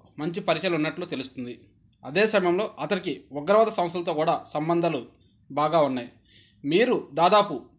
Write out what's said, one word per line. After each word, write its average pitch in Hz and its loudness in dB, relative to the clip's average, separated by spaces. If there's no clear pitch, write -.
మంచి 170 -6
పరిచయాలు 170 0
ఉన్నట్లు 147 -4
తెలుస్తుంది. 127 -12
అదే 160 2
సమయంలో 185 2
అతడికి 175 -4
ఉగ్రవాద 202 4
సంస్థలతో 175 -2
కూడా 156 0
సంబంధాలు 160 0
బాగా 151 2
ఉన్నాయి. 131 -2
మీరు 190 0
దాదాపు 175 4